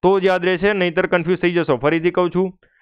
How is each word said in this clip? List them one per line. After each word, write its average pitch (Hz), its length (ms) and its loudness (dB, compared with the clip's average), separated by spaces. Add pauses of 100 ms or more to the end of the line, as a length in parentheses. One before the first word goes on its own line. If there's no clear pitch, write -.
તો 190 180 4
જ 180 60 -2
યાદ 180 200 0
રહેશે, 185 280 0
નહીંતર 180 340 0
કન્ફ્યુઝ 175 320 0
થઈ 175 140 0
જશો. 147 240 0
ફરીથી 160 340 0
કહું 180 180 0
છું, 185 180 -2 (340)